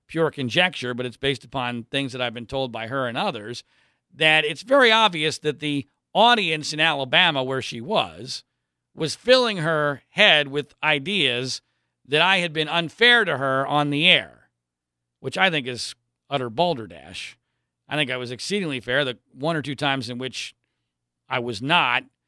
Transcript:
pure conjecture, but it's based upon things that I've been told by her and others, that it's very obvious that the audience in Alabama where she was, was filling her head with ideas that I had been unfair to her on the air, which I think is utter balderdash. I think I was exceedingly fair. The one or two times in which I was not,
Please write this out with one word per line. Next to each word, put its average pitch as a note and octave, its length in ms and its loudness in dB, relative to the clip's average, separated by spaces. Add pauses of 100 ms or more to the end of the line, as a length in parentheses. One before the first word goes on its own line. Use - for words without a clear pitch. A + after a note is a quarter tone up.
pure D#3 240 0
conjecture, C3 600 -2
but B2 140 -6
it's A#2+ 100 -10
based C#3 280 -2
upon B2 400 -6
things C3+ 280 -4
that B2+ 80 -8
I've B2 140 -2
been A#2 120 -10
told C3 260 -4
by A2+ 160 -8
her C3 180 -2
and A#2+ 100 -6
others, B2 480 -6 (500)
that D#3 300 4
it's D#3 180 -6
very B3 300 4
obvious F3 460 2
that D3 220 -4
the C#3+ 260 -4 (260)
audience F3 600 2
in D3+ 60 -4
Alabama D3+ 640 2
where C3 200 -2
she - 180 -10
was, A#2+ 640 -4 (500)
was D#3 200 -4
filling A#3+ 440 2
her D3+ 520 0
head E3 380 4
with C#3 340 -4
ideas C#3+ 800 0 (440)
that C#3+ 140 0
I F#3 180 4
had F3 140 -2
been D3+ 160 -2
unfair G#3 560 2
to D#3 140 0
her C3+ 280 0
on D3 220 2
the C#3+ 180 0
air, G2+ 440 2 (720)
which C#3+ 180 -6
I F#3+ 100 4
think D3+ 180 -2
is B2 280 -8 (340)
utter C3 220 -2
balderdash. G#2+ 880 -6 (500)
I C#3 80 -6
think D3 140 -2
I B2+ 80 -4
was B2 120 -8
exceedingly D3+ 500 -4
fair. B2 240 0
The B2 120 -4 (160)
one D3+ 240 -4
or D3 60 -2
two C#3 120 -8
times C3+ 360 -2
in B2 80 -8
which - 360 -10 (720)
I C3 120 -2
was A#2+ 240 -6
not, C3 420 2 (240)